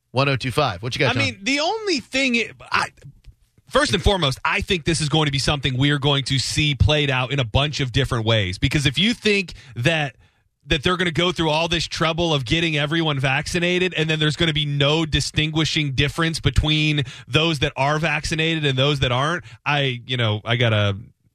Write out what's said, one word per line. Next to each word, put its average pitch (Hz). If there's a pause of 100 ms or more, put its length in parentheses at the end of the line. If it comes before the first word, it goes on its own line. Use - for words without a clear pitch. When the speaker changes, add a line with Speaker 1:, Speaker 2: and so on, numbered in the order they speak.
(100)
Speaker 1:
one 135
oh 139
two 131
five. 113
What 117
you -
got, 143
Speaker 2:
I 254
Speaker 1:
John? -
Speaker 2:
mean, 247
the 269
only 381
thing, 247
I, - (800)
first 277
and 185
foremost, 175
I 180
think 180
this 170
is 151
going 156
to 139
be 139
something 139
we 143
are 147
going 139
to 135
see 151
played 147
out 127
in 139
a 131
bunch 135
of 127
different 120
ways. 104
Because 139
if 143
you 214
think 202 (220)
that, 147 (500)
that 147
they're 180
gonna 175
go 175
through 165
all 160
this 165
trouble 160
of 139
getting 156
everyone 147
vaccinated 175
and 156
then 156
there's 151
gonna 165
be 151
no 143
distinguishing 151
difference 147
between 151 (240)
those 156
that 143
are 147
vaccinated 160
and 135
those 143
that 131
aren't, 143 (200)
I, 139
you 127
know, 110
I 117
gotta, 104 (360)